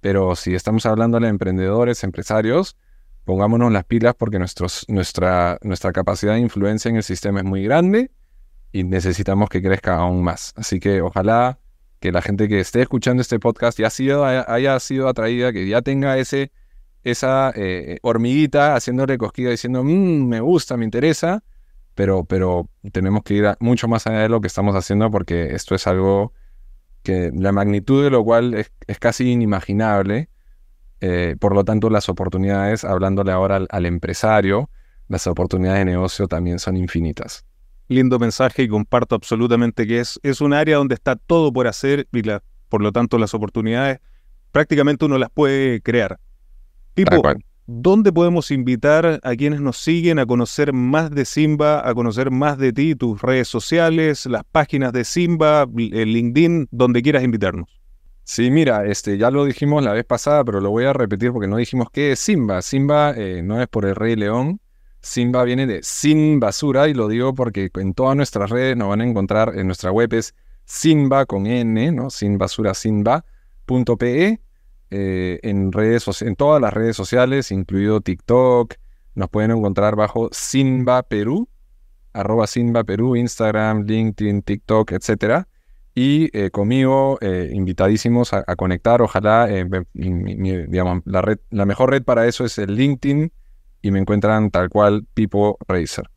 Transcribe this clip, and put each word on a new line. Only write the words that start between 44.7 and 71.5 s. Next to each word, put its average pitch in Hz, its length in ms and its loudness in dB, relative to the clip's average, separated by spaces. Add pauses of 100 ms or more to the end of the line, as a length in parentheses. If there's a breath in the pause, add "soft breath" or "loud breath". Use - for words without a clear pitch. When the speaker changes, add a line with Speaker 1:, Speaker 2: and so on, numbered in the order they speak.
Speaker 2:
uno 143 120 2
las 123 140 -2
puede 135 500 0
crear. 110 380 -2 (760)
Pipo, 190 160 4
Speaker 1:
Tal 175 120 4
cual. - 240 0 (200)
Speaker 2:
¿dónde 180 480 2
podemos 170 380 2
invitar 143 720 2
a 123 120 -2
quienes 143 240 -2
nos 139 180 -4
siguen 165 420 2
a 123 80 0
conocer 123 440 0
más 135 380 0
de 143 160 -2
Simba, 151 640 2
a 113 60 0
conocer 120 340 -2
más 135 300 0
de 131 140 2
ti, 151 200 0
tus 117 300 -4
redes 127 240 0
sociales, 160 800 0
las 117 160 -2
páginas 135 500 0
de 123 100 0
Simba, 156 720 2
el 110 380 0
LinkedIn, 139 560 2
donde 120 320 2
quieras 139 220 2
invitarnos? 101 580 -2 (420)
Speaker 1:
Sí, 123 280 0
mira, 131 340 2
este, 101 320 -2
ya 113 140 2
lo 143 140 2
dijimos 143 380 0
la 104 100 0
vez 113 120 -2
pasada, 143 400 0
pero 101 160 -2
lo 98 80 0
voy 117 160 0
a 135 80 2
repetir 117 380 -2
porque 110 160 -4
no 104 100 -2
dijimos 120 340 -2
qué 143 200 0
es 127 80 -2
Simba. 110 420 0
Simba, 143 560 0
eh, 92 260 -6
no 104 160 -2
es 123 80 -2
por 104 180 -2
el 98 100 0
Rey 113 200 0
León. 120 460 -2 (400)
Simba 123 440 0
viene 127 200 0
de 98 160 -4
Sin 151 600 2
Basura, 135 480 2
y 147 40 0
lo 117 140 0
digo 120 260 0
porque 104 420 -4
en 95 180 -4
todas 131 240 2
nuestras 104 320 -2
redes 127 260 0
nos 107 140 -2
van 104 100 0
a 117 60 0
encontrar, 110 520 0
en 95 80 -2
nuestra 92 280 -2
web 117 200 2
es 113 220 -4 (300)
Simba 139 600 2
con 98 220 -2
N, 117 460 0